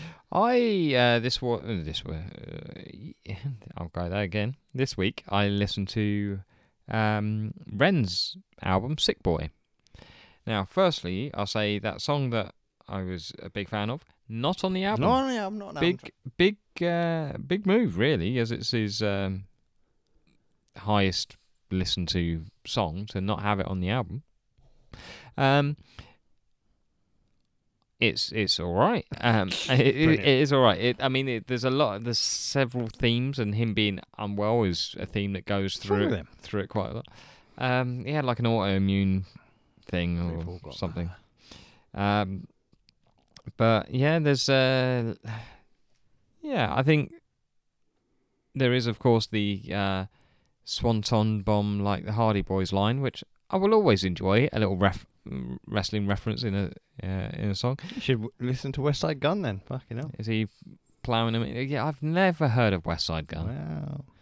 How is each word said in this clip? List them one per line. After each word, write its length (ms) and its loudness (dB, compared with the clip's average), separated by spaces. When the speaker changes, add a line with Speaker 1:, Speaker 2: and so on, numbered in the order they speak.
Speaker 1:
I, 640 2
uh, 260 6
this 220 -2
wa-, 140 0
uh, 280 -4
this 220 -6
wa-, 80 -8
uh, 1200 -12
<laughs> 200 -16
I'll 100 -8
go 220 -6
there 120 -2
again. 360 -2
This 200 -2
week, 320 0
I 200 2
listened 420 0
to, 520 -2
um, 680 0
Ren's 680 2
album, 380 0
Sick 240 0
Boy. 260 0
Now, 180 0
firstly, 720 0
I'll 100 -2
say 320 0
that 240 -6
song 300 0
that 240 -4
I 160 -6
was 280 -8
a 80 -12
big 180 -6
fan 220 -2
of, 120 -8
not 360 -4
on 100 0
the 100 -2
album. 220 0
Speaker 2:
Not 200 4
on 40 -2
the 80 -2
album, 220 -6
not 100 -12
on 60 -14
the 60 -2
Speaker 1:
Big, 200 2
Speaker 2:
album. 300 -16
Speaker 1:
big, 60 -2
uh, 540 0
big 300 -2
move, 320 4
really, 400 2
as 120 0
it's 200 -4
his, 320 0
um, 400 -2
highest 600 0
listened 400 -2
to 360 0
song 420 -2
to 140 -4
not 220 -2
have 160 0
it 80 -2
on 120 -2
the 100 0
album. 340 -4
Um, 400 4
it's, 320 0
it's 280 0
all 140 -2
right. 320 2
Um, 300 2
<laughs> 200 -4
it, 100 4
it, 80 6
it 60 4
Speaker 2:
Brilliant. 220 4
Speaker 1:
is 260 4
all 80 6
right. 180 6
It, 220 0
I 80 0
mean, 180 0
it, 200 -4
there's 180 -2
a 40 2
lot, 340 0
there's 160 -2
several 680 -2
themes, 520 0
and 160 -2
him 180 0
being 260 2
unwell 460 0
is 360 -2
a 60 -6
theme 280 -4
that 120 -8
goes 320 -2
Speaker 2:
What's 120 -10
wrong 100 2
Speaker 1:
through 100 2
Speaker 2:
with 40 0
Speaker 1:
it, 60 -2
Speaker 2:
him? 80 -12
Speaker 1:
through 200 -6
it 80 -6
quite 220 -4
a 20 -10
lot. 140 -10
Um, 480 -2
he 80 -4
had, 100 0
like, 160 0
an 60 0
autoimmune 800 2
thing 520 -2
Speaker 2:
We've 100 -6
Speaker 1:
or 40 -8
Speaker 2:
all 120 -12
got 120 -14
Speaker 1:
something. 340 -4
Speaker 2:
that. 80 -6
Speaker 1:
Um, 260 -4
but 360 4
yeah, 260 2
there's 280 2
a, 680 2
yeah, 320 -2
I 100 0
think 280 4
there 180 2
is, 140 2
of 120 -4
course, 280 4
the, 340 0
uh, 320 0
swanton 800 0
bomb 380 2
like 260 -2
the 80 -4
Hardy 300 2
Boys 280 0
line, 300 2
which 220 -4
I 80 0
will 160 4
always 320 6
enjoy. 480 2
A 60 0
little 180 2
ref-, 300 2
mm, 380 -8
wrestling 400 -2
reference 380 -2
in 100 0
a, 120 0
uh, 300 -4
in 160 -4
a 60 -2
song. 240 -2
Speaker 2:
You 60 -8
should 200 2
w-, 180 -8
listen 340 -4
to 80 -4
West 180 0
Side 200 -2
Gun 220 2
then. 240 -2
Fucking 320 -8
hell. 220 -8
Speaker 1:
Is 80 -4
he 200 0
plowing 320 0
him? 100 0
Yeah, 200 -2
I've 160 -6
never 460 2
heard 240 4
of 120 -2
West 220 -2
Side 200 -2
Gun. 200 -6
Speaker 2:
Wow. 580 -8